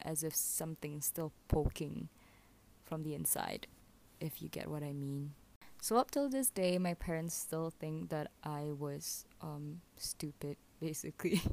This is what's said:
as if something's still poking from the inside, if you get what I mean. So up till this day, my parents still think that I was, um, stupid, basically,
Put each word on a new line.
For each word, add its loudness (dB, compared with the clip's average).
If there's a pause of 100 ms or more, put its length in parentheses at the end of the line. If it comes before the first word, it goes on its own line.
as -2
if 0
something's -2
still 0 (160)
poking 2 (760)
from -4
the -2
inside, -2 (520)
if -4
you -6
get -6
what -4
I -2
mean. -2 (480)
So 4
up 6
till 4
this 4
day, 4
my 2
parents -2
still -2
think -4
that -2 (120)
I -2
was, -4 (160)
um, -6 (160)
stupid, -4 (240)
basically, 4 (120)